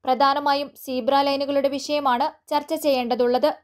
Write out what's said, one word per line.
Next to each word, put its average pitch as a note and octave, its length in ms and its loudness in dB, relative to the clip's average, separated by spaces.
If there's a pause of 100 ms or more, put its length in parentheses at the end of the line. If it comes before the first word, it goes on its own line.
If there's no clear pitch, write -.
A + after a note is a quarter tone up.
പ്രധാനമായും C#4 640 0 (140)
സീബ്ര B3+ 320 0 (100)
ലൈനുകളുടെ C#4 500 0
വിഷയമാണ് C#4 500 -2 (240)
ചർച്ച D4 240 -2 (120)
ചെയ്യേണ്ടതുള്ളത്. B3 640 2 (140)